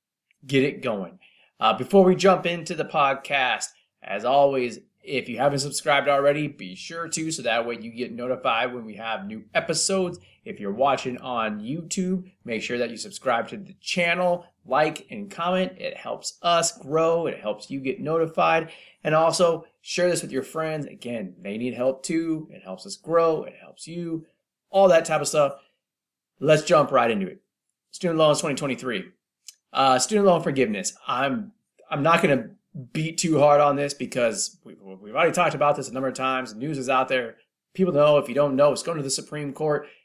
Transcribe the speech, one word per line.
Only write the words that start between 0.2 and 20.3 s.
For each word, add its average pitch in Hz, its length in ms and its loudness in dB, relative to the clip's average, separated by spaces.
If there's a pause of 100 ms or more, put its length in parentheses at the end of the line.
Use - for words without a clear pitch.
get 135 160 0
it 147 220 -4
going. 98 340 -6 (420)
Uh, 110 160 2
before 190 280 4
we 180 120 6
jump 180 300 4
into 170 300 -6
the 156 100 -4
podcast, 135 840 0 (340)
as 104 200 -6
always, 131 540 4 (240)
if 131 260 -6
you 113 120 -8
haven't 139 200 2
subscribed 139 480 0
already, 143 400 2
be 92 280 -12
sure 165 320 -10
to, 160 240 -6
so 156 100 -8
that 117 240 0
way 117 160 -6
you 113 80 -12
get 117 240 -8
notified 123 600 -2
when 117 100 -10
we 107 80 -14
have 107 320 -8
new 110 200 -12 (100)
episodes. 175 640 -2 (240)
If 107 180 -14
you're 101 100 -6
watching 127 460 0
on 113 420 -4
YouTube, 175 720 -6 (140)
make 113 160 -6
sure 120 160 -4
that 117 120 -2
you 117 60 -12
subscribe 113 540 -4
to 117 80 -12
the 98 240 -16
channel, 175 640 -2 (200)
like 156 460 0
and 101 180 -12
comment. 180 480 -2
It - 200 -8
helps - 440 -10
us 170 360 2
grow. 165 500 0
It 113 140 -8
helps - 280 -6
you 139 120 -8
get 131 180 -6
notified. 160 720 0 (320)
And 156 100 0
also 165 520 2 (160)
share 180 280 0
this 165 120 0
with - 100 -12